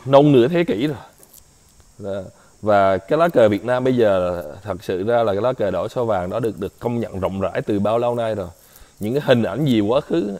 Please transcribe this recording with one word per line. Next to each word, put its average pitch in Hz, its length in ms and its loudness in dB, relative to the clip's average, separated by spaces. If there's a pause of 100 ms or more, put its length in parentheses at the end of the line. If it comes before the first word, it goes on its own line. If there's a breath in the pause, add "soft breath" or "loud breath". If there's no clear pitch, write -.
nông 143 260 6
nửa 123 160 6
thế 170 160 0
kỷ 143 220 -2
rồi. 147 100 -6 (1080)
Ờ, 98 200 -8 (380 soft breath)
và 98 360 4
cái 151 200 -2
lá 165 100 4
cờ 120 200 4
Việt 104 160 -2
Nam 127 200 0
bây 131 120 0
giờ 92 460 2 (200)
thật 95 220 -8
sự 95 200 -4
ra 117 180 0
là 107 100 0
cái 98 100 -2
lá 127 100 0
cờ 110 180 -4
đỏ 92 180 -4
sao 123 160 -6
vàng 95 260 -2
đó 107 100 -4
được, 113 200 -4
được 95 180 -10
công 117 220 -6
nhận 95 200 -8
rộng 92 200 -4
rãi 95 220 -4
từ 104 180 -2
bao 104 180 0
lâu 120 160 -2
nay 113 200 -4
rồi. 95 140 -8 (520 soft breath)
Những 107 140 -4
cái 143 100 -2
hình 123 180 4
ảnh 107 220 -4
gì 123 160 2
quá 110 200 0
khứ 190 400 -4